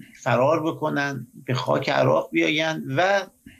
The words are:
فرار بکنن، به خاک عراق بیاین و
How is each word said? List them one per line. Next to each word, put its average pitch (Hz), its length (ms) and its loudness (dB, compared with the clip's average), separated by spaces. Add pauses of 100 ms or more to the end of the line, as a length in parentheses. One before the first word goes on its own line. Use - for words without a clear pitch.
(240)
فرار 139 440 2
بکنن، 143 600 -4 (180)
به 127 80 -4
خاک 143 360 0
عراق 139 420 2
بیاین 160 520 0 (140)
و 190 240 2 (380)